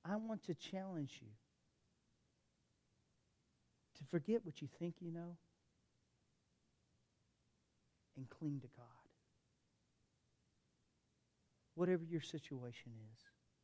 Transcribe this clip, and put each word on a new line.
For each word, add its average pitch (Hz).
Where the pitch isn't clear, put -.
I 185
want 220
to 175
challenge 185
you 113
to 143
forget 214
what 160
you 143
think 170
you 170
know 170
and 135
cling 143
to 127
God. 120
Whatever 175
your 165
situation 123
is, 117